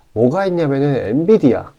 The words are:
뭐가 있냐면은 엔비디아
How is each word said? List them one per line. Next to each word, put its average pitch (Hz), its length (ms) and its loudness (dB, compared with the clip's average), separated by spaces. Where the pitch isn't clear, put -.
뭐가 131 320 0
있냐면은 139 600 -2
엔비디아 147 720 0